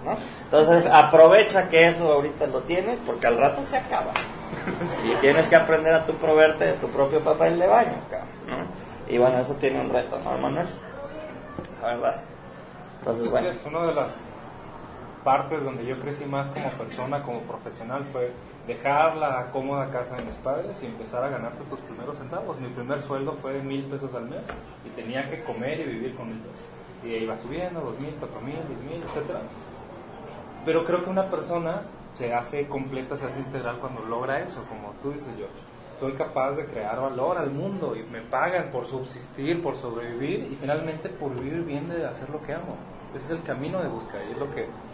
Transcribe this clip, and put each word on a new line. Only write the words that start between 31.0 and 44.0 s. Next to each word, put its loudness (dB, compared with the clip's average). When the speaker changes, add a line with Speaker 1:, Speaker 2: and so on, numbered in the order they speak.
Speaker 2:
que -6
una 0
persona -4
se -4
hace -2
completa, -6
se -8
hace -8
integral -6
cuando -8
logra -2
eso, -10
como -12
tú -6
dices, -10
George. -12
Soy -4
capaz -2
de -6
crear -6
valor -2
al -2
mundo -4
y -10
me -12
pagan 0
por -4
subsistir, -4
por -2
sobrevivir -6
y -10
finalmente -4
por -6
vivir -4
bien -6
de -4
hacer -10
lo -8
que -8
amo. -8
Ese -10
es -6
el -6
camino -4
de -2
búsqueda -8